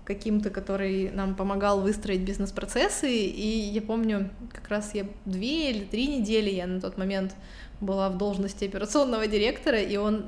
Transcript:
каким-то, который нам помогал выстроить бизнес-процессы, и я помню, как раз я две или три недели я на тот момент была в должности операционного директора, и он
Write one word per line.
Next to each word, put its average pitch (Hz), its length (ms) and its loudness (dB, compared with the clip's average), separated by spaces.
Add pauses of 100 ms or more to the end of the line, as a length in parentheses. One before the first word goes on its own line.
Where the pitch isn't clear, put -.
каким-то, 208 460 0
который 190 640 0
нам 190 240 -2
помогал 196 440 2
выстроить 196 420 0
бизнес-процессы, 202 880 0
и 214 340 0 (260)
я 214 80 0
помню, 214 500 0 (220)
как - 160 -14
раз 208 260 -2
я 202 120 -2 (180)
две 254 460 0
или 202 140 -2
три 220 240 0
недели 220 420 2
я 180 160 -2
на 185 140 -2
тот 190 180 -6
момент 190 380 0 (440)
была 190 300 2
в 180 80 -2
должности 196 480 0
операционного 220 600 2
директора, 214 540 2
и 202 160 0
он 208 320 2